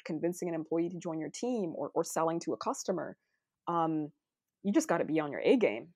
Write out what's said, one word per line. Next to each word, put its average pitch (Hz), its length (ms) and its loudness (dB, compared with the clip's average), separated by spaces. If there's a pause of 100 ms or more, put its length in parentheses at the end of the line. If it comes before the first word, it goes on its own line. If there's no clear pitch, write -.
convincing 180 420 -2
an 165 60 -4
employee 160 360 -2
to 180 100 -8
join 160 200 -6
your 156 140 -6
team 226 420 -2
or, 143 200 -4
or 170 80 2
selling 165 380 0
to 143 120 -4
a - 40 -6
customer, - 600 -4 (500)
um, 160 440 0 (500)
you 202 100 -2
just 302 160 4
gotta 165 180 2
be 156 140 2
on 147 120 -2
your 107 100 -4
A 254 160 8
game, 123 380 2